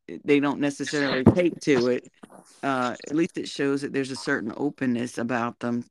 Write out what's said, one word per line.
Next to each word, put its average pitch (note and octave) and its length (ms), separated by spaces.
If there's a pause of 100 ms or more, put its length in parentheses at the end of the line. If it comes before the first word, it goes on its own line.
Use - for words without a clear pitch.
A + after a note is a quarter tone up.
(240)
they C#3+ 160
don't C#3 200
necessarily C#3+ 640
take F3 360
to B2 260
it, B2 220 (540)
uh, B2+ 340 (100)
at C#3+ 80
least D#3+ 240
it C3+ 100
shows C#3 320
that C#3 120
there's C3+ 180
a C3+ 60
certain A2+ 400
openness B2+ 640
about A#2 420
them A#2+ 300